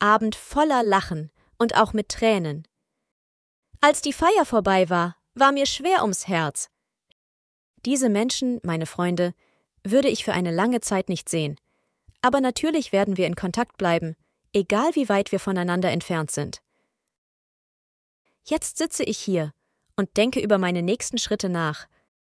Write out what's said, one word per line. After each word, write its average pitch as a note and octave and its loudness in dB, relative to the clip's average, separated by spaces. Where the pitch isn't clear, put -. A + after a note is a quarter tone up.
Abend G#3+ 2
voller C#4+ 0
Lachen F#3+ -2
und A#3 0
auch G#3 4
mit G#3+ -4
Tränen. E3+ 0
Als D4 4
die C#4+ -2
Feier F4+ 4
vorbei F#3+ 2
war, F3 0
war C4+ 6
mir C#4 0
schwer E4+ 0
ums F#3+ -2
Herz. E3 -2
Diese B3+ 0
Menschen, A#3+ 0
meine D#3+ -2
Freunde, F3 -2
würde C4 2
ich - -2
für G#3 -2
eine F3 0
lange A3 0
Zeit F#3+ -2
nicht - -6
sehen. D3+ -4
Aber B3+ 2
natürlich D4 -2
werden G3 2
wir F3+ 2
in F3 -4
Kontakt G#3 -4
bleiben, E3+ -2
egal G#3 2
wie C4+ 0
weit G3+ 0
wir G3 0
voneinander F3+ 0
entfernt E3 -4
sind. C#3 -8
Jetzt - -4
sitze - -4
ich - -4
hier E3 -2
und G3 -4
denke A#3+ 2
über G#3 2
meine F3+ 0
nächsten G#3 -4
Schritte - -4
nach. E3 -4